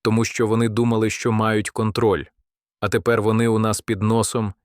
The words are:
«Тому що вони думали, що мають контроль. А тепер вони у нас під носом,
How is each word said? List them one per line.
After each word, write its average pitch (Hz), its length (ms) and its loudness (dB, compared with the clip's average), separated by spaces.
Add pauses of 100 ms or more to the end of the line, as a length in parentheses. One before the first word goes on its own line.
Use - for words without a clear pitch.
«Тому 113 220 2
що 113 220 -2
вони 117 220 2
думали, 110 420 0
що 117 220 -2
мають 110 380 0
контроль. 107 540 0 (560)
А 104 80 -2
тепер 113 340 0
вони 110 260 2
у 110 100 2
нас 110 220 0
під 104 220 -6
носом, 107 520 0 (100)